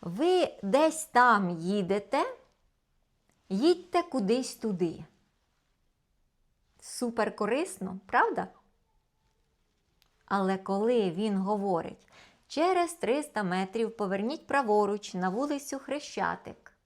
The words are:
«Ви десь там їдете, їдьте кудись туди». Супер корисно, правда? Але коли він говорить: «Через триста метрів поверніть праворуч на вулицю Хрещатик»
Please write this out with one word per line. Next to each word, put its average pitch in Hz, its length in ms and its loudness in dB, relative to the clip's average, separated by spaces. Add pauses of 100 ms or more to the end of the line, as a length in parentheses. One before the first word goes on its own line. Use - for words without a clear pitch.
«Ви 311 640 2
десь 294 420 2
там 220 460 6
їдете, 202 840 -2 (1120)
їдьте 339 540 2
кудись 247 520 -2
туди». 180 500 -4 (1800)
Супер 226 560 -4
корисно, 208 680 -4
правда? 254 420 0 (1800)
Але 196 340 0
коли 196 520 2
він 202 280 -2
говорить: 196 680 -2 (380)
«Через 349 460 0
триста 254 500 -2
метрів 226 540 -2
поверніть 208 500 -4
праворуч 208 680 0
на 185 140 -2
вулицю 277 500 -4
Хрещатик» - 960 -8 (140)